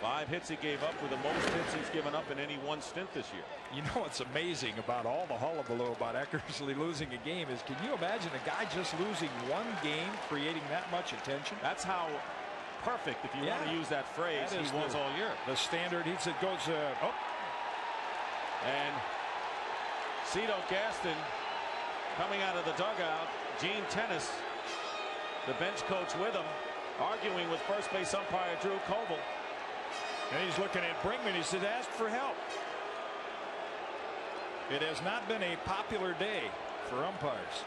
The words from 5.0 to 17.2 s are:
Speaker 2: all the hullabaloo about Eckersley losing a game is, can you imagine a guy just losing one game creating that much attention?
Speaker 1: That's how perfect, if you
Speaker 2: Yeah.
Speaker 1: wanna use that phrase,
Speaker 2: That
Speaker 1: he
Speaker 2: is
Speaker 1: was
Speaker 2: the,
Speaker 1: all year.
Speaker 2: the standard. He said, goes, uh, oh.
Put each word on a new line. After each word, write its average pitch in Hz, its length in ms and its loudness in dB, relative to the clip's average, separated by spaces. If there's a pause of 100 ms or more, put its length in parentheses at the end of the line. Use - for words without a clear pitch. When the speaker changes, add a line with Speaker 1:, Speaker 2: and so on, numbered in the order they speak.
Speaker 2:
all 147 240 2
the 120 80 0
hullabaloo 123 560 2
about 117 220 0
Eckersley 139 640 0
losing 156 360 0
a 123 100 -4
game 160 240 -2
is, 123 160 -2
can 135 140 -4 (100)
you 285 80 2
imagine 185 400 0
a 127 100 -2
guy 180 300 0
just 175 240 0
losing 185 300 2 (180)
one 180 180 2 (160)
game 156 300 0 (160)
creating 151 400 0
that 165 240 0
much 175 220 0
attention? 139 480 -2
Speaker 1:
That's 170 240 0
how 180 240 2 (760)
perfect, 208 400 0
if 165 100 -4
you 143 120 0
Speaker 2:
Yeah. 175 120 2
Speaker 1:
wanna 156 140 0
use 165 160 0
that 143 260 2
phrase, 165 380 2
Speaker 2:
That 185 80 0
Speaker 1:
he 156 60 2
Speaker 2:
is 135 80 0
Speaker 1:
was 151 180 2
Speaker 2:
the, 151 80 2
Speaker 1:
all 139 160 2
year. 208 160 2 (160)
Speaker 2:
the 131 80 2
standard. 170 500 2
He 175 140 2
said, 170 220 2
goes, 185 260 2
uh, 151 240 4 (100)
oh. 226 140 4 (1500)